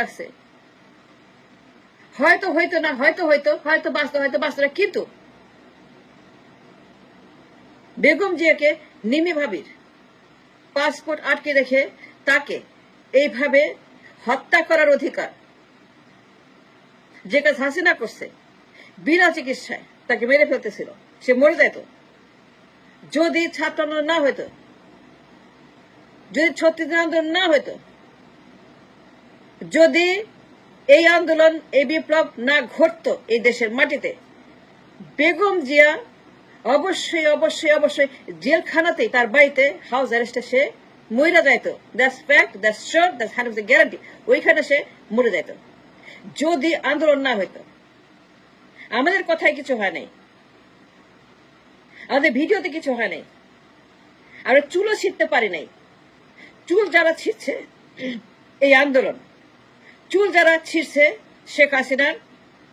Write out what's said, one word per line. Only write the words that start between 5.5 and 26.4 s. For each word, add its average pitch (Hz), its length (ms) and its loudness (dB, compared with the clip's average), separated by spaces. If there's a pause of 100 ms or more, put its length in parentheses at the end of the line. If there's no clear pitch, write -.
বেগম 330 420 2
জিয়াকে 294 320 2 (420)
নিমি 330 260 0
ভাবির 208 280 -6 (1080)
পাসপোর্ট 302 420 -4 (120)
আটকে 294 280 -4
রেখে 262 220 0 (480)
তাকে 269 280 0 (580)
এইভাবে 277 480 2 (640)
হত্যা 247 420 0
করার 302 280 2
অধিকার, - 320 -6 (2000)
যে 262 140 2
কাজ 294 200 2
হাসিনা 330 360 0
করছে, - 260 -12 (800)
বিনা 349 300 4
চিকিৎসায় - 480 -10 (240)
তাকে 233 220 -2
মেরে 294 200 6
ফেলতেছিল, 214 380 -6 (360)
সে 254 160 2
মরে 311 200 4
যাইত। - 180 0 (1400)
যদি 330 260 0 (140)
ছাত্র 311 280 -6
আন্দোলন 302 280 -4
না 330 120 2
হইতো, 254 200 -2 (1900)
যদি 320 160 2 (100)